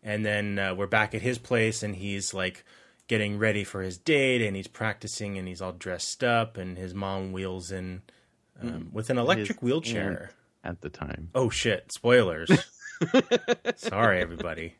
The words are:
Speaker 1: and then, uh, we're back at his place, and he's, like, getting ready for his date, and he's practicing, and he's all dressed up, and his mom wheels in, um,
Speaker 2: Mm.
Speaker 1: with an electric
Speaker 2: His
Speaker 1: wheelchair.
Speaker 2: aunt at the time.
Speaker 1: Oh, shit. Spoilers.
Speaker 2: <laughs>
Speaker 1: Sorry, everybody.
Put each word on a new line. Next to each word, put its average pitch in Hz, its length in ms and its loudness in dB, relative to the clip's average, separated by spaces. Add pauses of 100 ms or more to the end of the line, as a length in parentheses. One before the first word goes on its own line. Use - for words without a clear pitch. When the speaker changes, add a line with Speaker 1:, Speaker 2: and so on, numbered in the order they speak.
Speaker 1:
and 107 220 -2
then, 104 340 0
uh, 95 160 0
we're 98 120 -2
back 107 280 2
at 110 80 -2
his 123 160 0
place, 113 440 0
and 104 140 -6
he's, 98 360 -6
like, 92 320 -4 (420)
getting 104 320 0
ready 104 260 2
for 95 180 -8
his 92 160 -6
date, 135 480 4
and 98 100 -2
he's 95 120 -8
practicing, 104 720 -6
and 92 100 -8
he's 90 140 -10
all 92 100 -6
dressed 90 520 -6
up, 117 320 2
and 90 220 -8
his 92 160 -8
mom 98 380 -4
wheels 92 380 -6
in, 92 320 -8 (580)
um, 120 100 -6
Speaker 2:
Mm. 80 220 -10
Speaker 1:
with 113 180 -4
an 127 80 2
electric 117 420 2
Speaker 2:
His - 20 -8
Speaker 1:
wheelchair. 117 680 -2 (340)
Speaker 2:
aunt 87 120 -4
at - 40 -20
the 73 100 -8
time. 78 440 -10
Speaker 1:
Oh, 127 160 2
shit. - 420 -2
Spoilers. 101 580 4 (500)
Speaker 2:
<laughs> 240 760 2
Speaker 1:
Sorry, 101 440 4
everybody. 85 600 -6